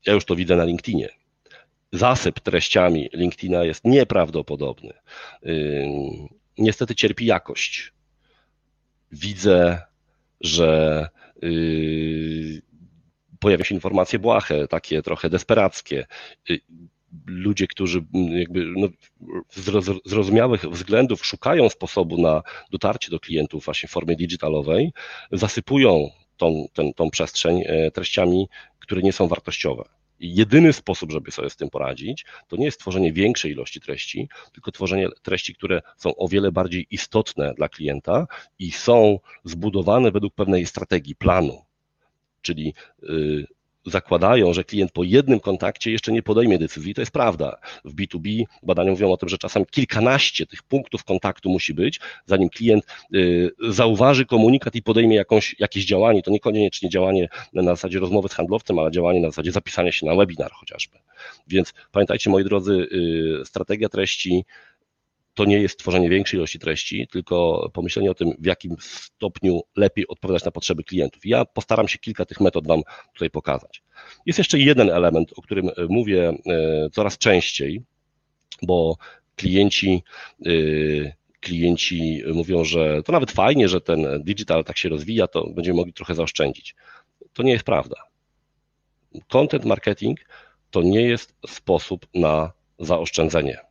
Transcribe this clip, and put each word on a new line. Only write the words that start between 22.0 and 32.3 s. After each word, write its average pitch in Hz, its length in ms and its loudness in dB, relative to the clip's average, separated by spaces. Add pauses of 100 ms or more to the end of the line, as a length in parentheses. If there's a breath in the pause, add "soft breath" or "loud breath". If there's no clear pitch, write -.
na 80 200 2 (280 loud breath)
dotarcie 98 400 -4
do 82 100 -6
klientów 76 440 -6
właśnie 76 240 -8
w - 40 -18
formie 85 240 -2
digitalowej, 82 760 -2 (400 loud breath)
zasypują 101 760 2 (260)
tą, 80 360 0
ten, 73 220 -2
tą 80 160 -2
przestrzeń, 85 560 -2
e, 80 240 0
treściami, 92 580 0 (300 loud breath)
które 92 240 -6
nie 95 100 4
są 90 160 0
wartościowe. 80 560 -4 (360)
I 87 140 -10
jedyny 139 380 8
sposób, 85 400 -6
żeby 76 180 -8
sobie 73 200 -6
z - 60 -20
tym 76 140 -8
poradzić, 67 540 -8 (240 loud breath)